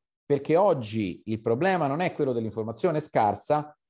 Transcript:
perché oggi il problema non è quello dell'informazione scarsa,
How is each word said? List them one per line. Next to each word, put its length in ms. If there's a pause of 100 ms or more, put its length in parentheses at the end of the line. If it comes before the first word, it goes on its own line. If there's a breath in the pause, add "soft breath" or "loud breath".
(260)
perché 300
oggi 720
il 160
problema 460
non 120
è 140
quello 200
dell'informazione 680
scarsa, 760 (140)